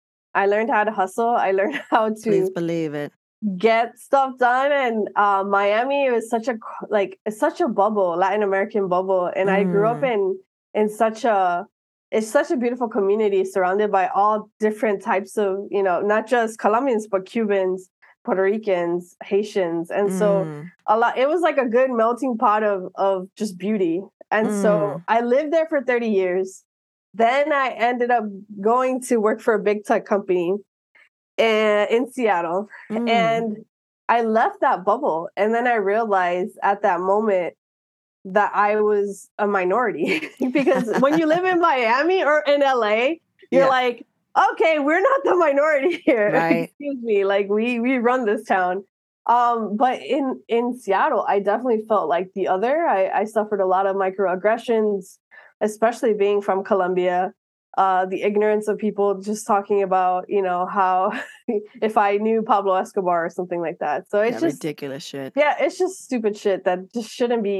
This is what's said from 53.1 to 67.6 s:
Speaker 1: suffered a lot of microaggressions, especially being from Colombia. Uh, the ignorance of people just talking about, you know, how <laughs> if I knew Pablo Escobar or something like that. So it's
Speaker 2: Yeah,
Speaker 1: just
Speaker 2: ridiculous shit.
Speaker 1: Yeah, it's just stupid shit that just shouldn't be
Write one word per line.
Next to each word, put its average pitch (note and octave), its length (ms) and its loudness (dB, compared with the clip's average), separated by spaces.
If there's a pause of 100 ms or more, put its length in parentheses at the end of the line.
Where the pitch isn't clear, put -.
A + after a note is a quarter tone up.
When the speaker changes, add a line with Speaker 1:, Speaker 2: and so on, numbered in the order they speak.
Speaker 1:
suffered G#3+ 340 -2
a F#3+ 60 0
lot F#3 200 2
of G3 120 0
microaggressions, G3+ 1200 -2 (440)
especially A3 520 0
being G3+ 280 0
from G3 220 -2
Colombia. F#3 720 0 (440)
Uh, F#3+ 300 2
the F#3+ 160 -4
ignorance G#3+ 440 0
of G#3 120 -2
people G3 420 -2
just G#3 240 -8
talking G3+ 380 0
about, F#3 460 0
you G3+ 120 0
know, F3+ 240 -2
how F#3 460 0 (360)
<laughs> - 0 - (340)
if A3 160 -2
I G3+ 200 4
knew A3 240 0
Pablo G3+ 340 2
Escobar F#3 500 -2
or F3 40 -6
something F3 320 -6
like E3 180 -6
that. D3 300 -6
So G#3 120 0
it's A#3 200 0
Speaker 2:
Yeah, E4+ 80 2
Speaker 1:
just - 140 -8
Speaker 2:
ridiculous D3 420 -8
shit. C#3 300 -10
Speaker 1:
Yeah, C#4+ 240 0
it's D#4+ 180 -2
just F#4 260 -4
stupid G#3+ 340 -4
shit F#3 260 -2
that F#3 300 -4
just A#3 180 -10
shouldn't A#3+ 320 -2
be G3+ 160 -2